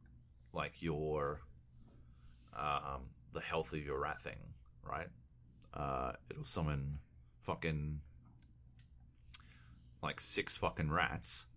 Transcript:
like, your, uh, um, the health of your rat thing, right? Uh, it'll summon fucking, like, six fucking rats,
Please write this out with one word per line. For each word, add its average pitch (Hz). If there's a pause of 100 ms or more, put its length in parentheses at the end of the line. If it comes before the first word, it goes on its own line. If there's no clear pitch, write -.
(540)
like, 76
your, 76 (1120)
uh, 71
um, 65 (240)
the 80
health 80
of 76
your 69
rat 73
thing, 80 (300)
right? 73 (640)
Uh, 65 (160)
it'll 76
summon 73 (420)
fucking, 76 (2000)
like, 73
six -
fucking 82
rats, - (120)